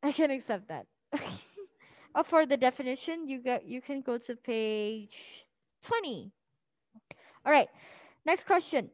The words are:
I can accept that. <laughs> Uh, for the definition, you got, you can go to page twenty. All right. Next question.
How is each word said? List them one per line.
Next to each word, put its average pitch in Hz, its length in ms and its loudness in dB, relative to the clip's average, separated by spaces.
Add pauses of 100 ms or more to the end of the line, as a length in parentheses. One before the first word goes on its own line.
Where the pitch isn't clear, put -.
I 285 100 2
can 311 180 4
accept 220 380 -4
that. 143 180 -10 (260)
<laughs> 294 60 -2 (960)
Uh, 294 80 2
for 320 240 4
the 269 100 2
definition, 262 720 0
you 269 140 -6
got, 247 240 -2
you 247 160 -8
can 277 180 -6
go 247 180 -4
to 240 160 -8
page 220 1120 -6 (380)
twenty. 302 480 -4 (1120)
All - 80 4
right. 277 160 8 (560)
Next 349 200 2
question. 330 500 2